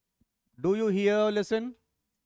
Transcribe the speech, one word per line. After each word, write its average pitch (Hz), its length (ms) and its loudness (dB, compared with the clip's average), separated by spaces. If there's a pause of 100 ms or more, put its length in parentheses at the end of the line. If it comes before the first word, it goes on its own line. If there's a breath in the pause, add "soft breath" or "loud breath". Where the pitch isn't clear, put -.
(580)
Do 156 140 0
you 220 180 0
hear, 202 260 2 (160)
listen? 220 400 -4 (540)